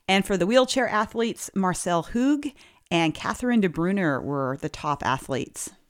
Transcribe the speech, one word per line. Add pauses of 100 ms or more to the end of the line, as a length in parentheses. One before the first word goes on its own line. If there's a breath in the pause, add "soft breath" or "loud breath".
And
for
the
wheelchair
athletes,
Marcel
Hoog (360 soft breath)
and
Catherine
de
Bruyne
were
the
top
athletes. (200)